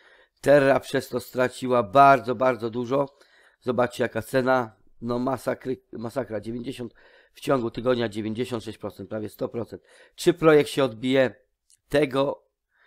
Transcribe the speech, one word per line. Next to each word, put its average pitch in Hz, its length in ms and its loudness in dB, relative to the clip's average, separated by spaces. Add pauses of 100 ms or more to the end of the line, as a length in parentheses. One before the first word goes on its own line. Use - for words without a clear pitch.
(420)
Terra 135 380 6
przez - 300 -4
to 123 100 -6
straciła 123 640 -2
bardzo, 127 520 6
bardzo 117 340 -2
dużo. 123 480 -4 (440)
Zobaczcie, 120 420 -2
jaka 113 180 -4
cena. 127 540 0 (260)
No 120 180 -4
masakry, 127 600 -4 (100)
masakra. 110 500 -8
Dziewięćdziesiąt, 120 520 -12 (400)
w - 60 -20
ciągu 123 320 -2
tygodnia 117 380 -2
dziewięćdziesiąt 110 540 -6
sześć 107 140 -14
procent, 98 320 -12
prawie 107 200 -8
sto - 200 -8
procent. 104 340 -10 (320)
Czy - 180 2
projekt 156 360 4
się 143 140 -2
odbije? 127 520 0 (540)
Tego 139 580 -2 (400)